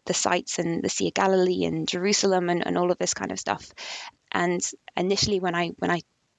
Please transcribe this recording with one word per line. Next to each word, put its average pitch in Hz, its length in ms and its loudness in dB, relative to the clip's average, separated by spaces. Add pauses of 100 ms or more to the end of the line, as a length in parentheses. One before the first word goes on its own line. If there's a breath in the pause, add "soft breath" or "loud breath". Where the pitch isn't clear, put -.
the 175 80 0
sights - 440 0
and 170 240 0
the - 60 0
Sea 185 200 0
of - 60 -4
Galilee 185 500 4
and 160 240 0
Jerusalem 185 640 2
and, 175 160 0
and 180 120 0
all 180 120 2
of 180 80 0
this 180 160 0
kind - 180 -6
of - 80 -8
stuff. - 300 -4 (640 loud breath)
And 175 280 0 (360)
initially 196 440 2
when 175 140 0
I, 170 140 0 (100)
when 175 120 0
I 170 120 0 (360)